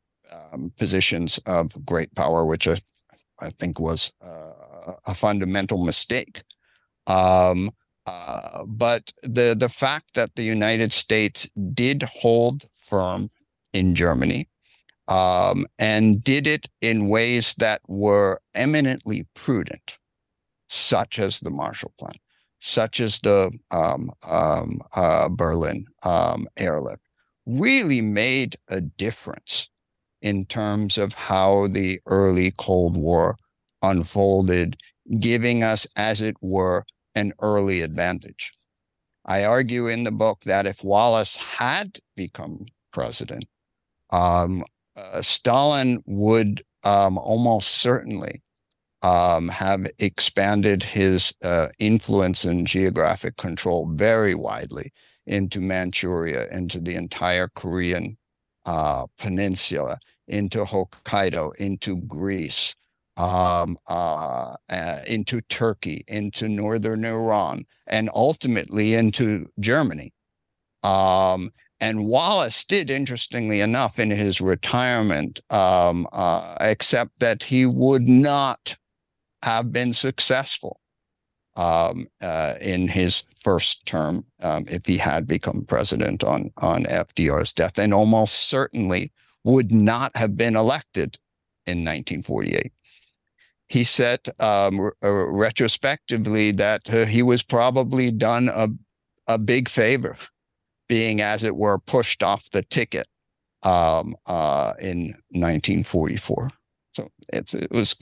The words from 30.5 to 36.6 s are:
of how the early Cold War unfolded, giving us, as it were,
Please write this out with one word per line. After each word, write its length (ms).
of 160
how 540
the 380
early 440
Cold 460
War 400
unfolded, 920
giving 440
us, 240
as 240
it 220
were, 420